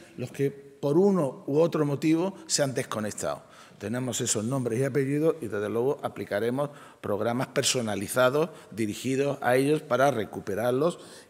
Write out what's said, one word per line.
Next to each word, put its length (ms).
los 140
que 180
por 480
uno 480
u 140
otro 260
motivo 480
se 160
han 120
desconectado. 800
Tenemos 440
esos 240
nombres 340
y 60
apellidos 560
y, 80
desde 200
luego, 340
aplicaremos 680
programas 480
personalizados 1040
dirigidos 720
a 140
ellos 260
para 300
recuperarlos 880